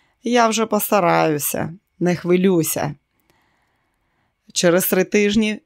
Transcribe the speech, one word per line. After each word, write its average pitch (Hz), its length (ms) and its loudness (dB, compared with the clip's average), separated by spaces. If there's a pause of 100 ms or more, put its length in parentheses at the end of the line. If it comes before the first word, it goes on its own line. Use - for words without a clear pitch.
(220)
Я 240 260 2
вже 220 180 -2
постараюся, 165 1080 0 (240)
не 175 180 0
хвилюйся». 175 800 0 (1600)
Через 180 340 0
три 185 180 0
тижні 208 600 0